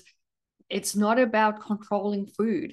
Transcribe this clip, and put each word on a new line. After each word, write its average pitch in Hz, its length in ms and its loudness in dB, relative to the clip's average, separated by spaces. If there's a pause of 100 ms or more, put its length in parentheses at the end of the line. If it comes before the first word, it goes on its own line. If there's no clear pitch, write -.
(720)
it's 196 260 -4
not 214 220 4
about 220 420 2
controlling 202 680 -4
food. 208 460 -2